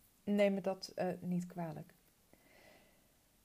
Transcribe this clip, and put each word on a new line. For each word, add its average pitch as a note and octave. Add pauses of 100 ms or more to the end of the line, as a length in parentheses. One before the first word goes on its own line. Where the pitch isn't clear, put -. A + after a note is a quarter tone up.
(240)
neem G3+
me G3
dat, F#3+
eh, F3+ (120)
niet F3
kwalijk. D#3+ (1500)